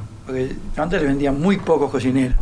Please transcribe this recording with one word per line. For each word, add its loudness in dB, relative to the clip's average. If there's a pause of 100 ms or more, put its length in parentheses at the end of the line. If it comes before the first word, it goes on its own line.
(260)
porque -4 (200)
yo -2
antes 0
le 0
vendía 0
muy 2
pocos 2
cocineros. 2